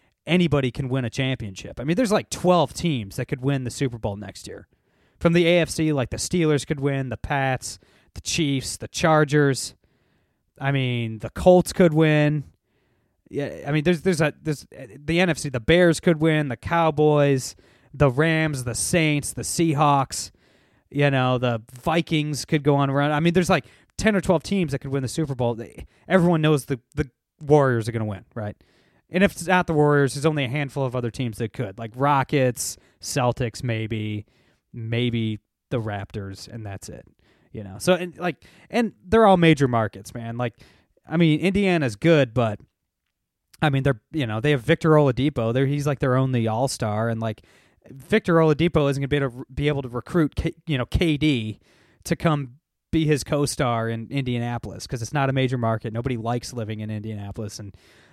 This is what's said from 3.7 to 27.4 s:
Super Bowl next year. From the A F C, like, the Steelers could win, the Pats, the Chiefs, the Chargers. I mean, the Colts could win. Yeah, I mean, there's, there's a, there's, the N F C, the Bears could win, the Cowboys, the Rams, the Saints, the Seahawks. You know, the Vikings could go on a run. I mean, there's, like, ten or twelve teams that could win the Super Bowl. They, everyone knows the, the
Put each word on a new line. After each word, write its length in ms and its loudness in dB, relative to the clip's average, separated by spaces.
Super 260 -4
Bowl 180 -6
next 320 -16
year. 200 -16
From 140 2
the 140 4
A 120 4
F 100 0
C, 220 -2
like, 200 -2
the 60 -8
Steelers 480 0
could 140 -6
win, 300 -2
the 80 -8
Pats, 640 -4
the 80 -16
Chiefs, 560 -2
the 100 -12
Chargers. 880 2
I 120 -2
mean, 480 -2
the 100 -10
Colts 440 4
could 200 4
win. 520 2
Yeah, 380 -10
I 40 -2
mean, 120 0
there's, 200 2
there's 180 2
a, 200 0
there's, 240 -6
the 220 -2
N 100 4
F 80 0
C, 120 -8
the 100 -4
Bears 400 4
could 220 2
win, 280 2
the 80 -8
Cowboys, 960 2
the 160 4
Rams, 540 0
the 120 -6
Saints, 580 0
the 80 -10
Seahawks. 880 0
You 220 0
know, 260 2
the 240 -2
Vikings 640 -2
could 180 -2
go 120 4
on 140 2
a 40 -2
run. 180 0
I 80 0
mean, 140 4
there's, 160 2
like, 160 2
ten 180 2
or 60 0
twelve 220 0
teams 300 -2
that 60 -4
could 120 -10
win 100 -2
the 80 -4
Super 260 -4
Bowl. 200 -2
They, 300 -14
everyone 340 4
knows 240 4
the, 140 -4
the 140 -4